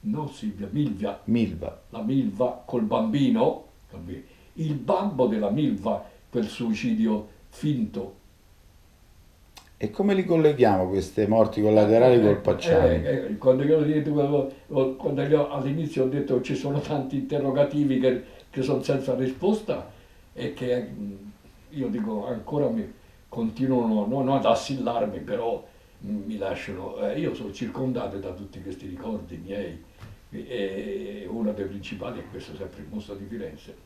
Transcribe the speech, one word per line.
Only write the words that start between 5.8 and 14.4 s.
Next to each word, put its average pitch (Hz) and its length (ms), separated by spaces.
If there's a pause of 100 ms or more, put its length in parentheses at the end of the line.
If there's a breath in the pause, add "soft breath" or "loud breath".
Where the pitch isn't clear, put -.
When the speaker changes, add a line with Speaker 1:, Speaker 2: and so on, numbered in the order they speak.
Speaker 1:
quel 117 180
suicidio 110 800 (220 loud breath)
finto. 101 680 (1600)
Speaker 2:
E - 120
come 202 240
li 190 120
colleghiamo 123 640
queste 98 380
morti 110 340
collaterali 107 560
Speaker 1:
Eh, - 40
Speaker 2:
col 104 80
Speaker 1:
eh, 101 60
Speaker 2:
Pacciani? - 580 (120)
Speaker 1:
eh, 131 100 (160)
eh, - 60
quando 131 260
io, 147 880 (460 loud breath)